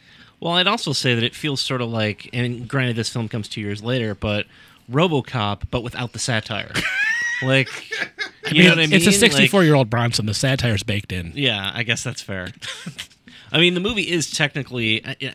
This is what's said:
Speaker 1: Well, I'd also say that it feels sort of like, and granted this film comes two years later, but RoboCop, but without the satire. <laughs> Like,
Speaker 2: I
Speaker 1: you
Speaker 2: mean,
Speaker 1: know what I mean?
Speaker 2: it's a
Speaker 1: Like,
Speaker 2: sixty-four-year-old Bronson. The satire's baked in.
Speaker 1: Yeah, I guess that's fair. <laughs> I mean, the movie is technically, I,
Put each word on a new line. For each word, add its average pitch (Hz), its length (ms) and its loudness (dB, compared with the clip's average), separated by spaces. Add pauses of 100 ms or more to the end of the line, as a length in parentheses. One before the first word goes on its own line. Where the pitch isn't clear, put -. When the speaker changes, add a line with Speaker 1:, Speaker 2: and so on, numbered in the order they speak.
(400)
Speaker 1:
Well, 170 140 -2
I'd 180 140 2
also 202 260 0
say 127 220 2
that 113 80 2
it 120 120 -2
feels 143 240 -4
sort 127 220 -2
of 117 80 -4
like, 107 440 -4
and 120 340 -4
granted 127 280 -2
this 113 140 -2
film 113 180 -4
comes 107 220 -6
two 113 120 -8
years 104 220 -6
later, 113 320 -2
but 104 300 -2 (460)
RoboCop, 127 800 0
but 123 120 -2
without 120 300 -8
the 110 60 -10
satire. 110 580 -4
<laughs> - 60 -2 (600)
Like, 131 240 4 (760)
Speaker 2:
I - 60 -4
Speaker 1:
you 156 80 4
Speaker 2:
mean, 180 40 8
Speaker 1:
know 180 60 10
what 165 100 4
I - 40 2
mean? 156 100 2
Speaker 2:
it's 175 140 6
a - 20 8
Speaker 1:
Like, 190 100 6
Speaker 2:
sixty-four-year-old 147 720 6
Bronson. 117 360 0
The 107 80 0
satire's 127 500 0
baked 104 280 -4
in. 87 240 -6
Speaker 1:
Yeah, 107 400 -2
I 117 80 -2
guess 117 180 -2
that's 117 200 -8
fair. 92 260 -8 (540)
<laughs> - 500 -20
I 147 80 0
mean, 180 140 6
the 175 80 -2
movie 202 280 -2
is 165 220 -2
technically, 120 760 -2
I, - 120 -10 (180)